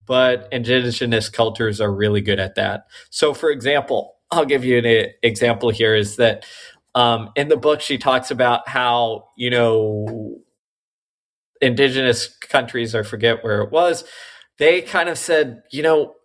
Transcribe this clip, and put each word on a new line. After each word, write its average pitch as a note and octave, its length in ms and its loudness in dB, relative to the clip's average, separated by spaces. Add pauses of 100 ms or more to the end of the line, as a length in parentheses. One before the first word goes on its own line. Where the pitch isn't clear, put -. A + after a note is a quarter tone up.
but B2+ 440 2
indigenous A#2+ 800 -2
cultures A2 520 -2
are G2+ 140 0
really G#2 280 0
good G2 180 -2
at F#2+ 140 -6
that. G2+ 320 -4 (240)
So, D3 240 0
for D#3 160 -2
example, C#3 680 -2 (140)
I'll E3 160 2
give C3 180 0
you B2+ 140 4
an A#2 80 0
e-, A2+ 260 2 (100)
example A#2 480 0
here, A2 240 2
is G#2 220 -2
that, A2+ 300 0 (480)
um, A#2 420 0
in C#3+ 120 -2
the D3+ 100 2
book, D3 220 0
she C#3 180 -6
talks C3 320 0
about B2 380 0
how, A#2+ 680 -2
you B2 140 -4
know, A2 920 -2 (1200)
indigenous C3 680 2 (120)
countries, A#2+ 560 -2
I A2 80 -2
forget A2+ 420 0
where G#2 160 -2
it G2+ 100 -4
was, E3+ 340 0 (540)
they E3+ 220 4
kind F3 280 -2
of D#3+ 100 -6
said, D3+ 440 0 (100)
you C#3+ 100 -8
know, D#3 320 2 (100)